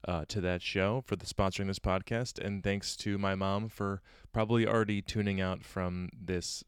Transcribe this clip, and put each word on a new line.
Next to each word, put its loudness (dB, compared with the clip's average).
uh, -2
to -2
that 0
show 2
for 0
the -10
sponsoring 0
this -2
podcast, -2
and -2
thanks 0
to 0
my 2
mom 0
for -2
probably 4
already 4
tuning 0
out 0
from -2
this -4